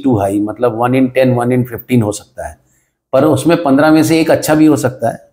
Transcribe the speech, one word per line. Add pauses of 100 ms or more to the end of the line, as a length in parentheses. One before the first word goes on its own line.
too
high,
मतलब
one
in
ten,
one
in
fifteen
हो
सकता
है, (540)
पर
उसमें
पन्द्रह
में
से
एक
अच्छा
भी
हो
सकता
है,